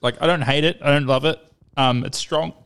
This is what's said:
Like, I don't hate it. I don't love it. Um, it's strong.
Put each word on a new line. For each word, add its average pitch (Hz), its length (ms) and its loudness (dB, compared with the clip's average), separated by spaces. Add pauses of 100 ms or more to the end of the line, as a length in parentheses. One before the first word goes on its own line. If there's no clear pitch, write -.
Like, 123 200 -4
I 156 60 0
don't 170 140 2
hate 139 220 0
it. 170 180 0
I 147 100 0
don't 143 160 2
love 131 180 2
it. 160 140 0 (380)
Um, 127 280 2
it's - 120 -8
strong. 165 360 -4 (120)